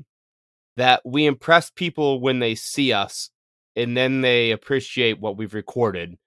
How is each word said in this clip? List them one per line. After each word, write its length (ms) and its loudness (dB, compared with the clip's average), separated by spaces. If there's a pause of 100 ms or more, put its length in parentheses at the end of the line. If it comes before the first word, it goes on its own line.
(760)
that 260 4
we 220 0
impress 460 2
people 500 -2
when 180 0
they 160 0
see 380 -2
us, 380 -4 (440)
and 220 -2
then 240 0
they 300 4
appreciate 680 -2
what 180 -6
we've 160 -8
recorded. 640 -4 (120)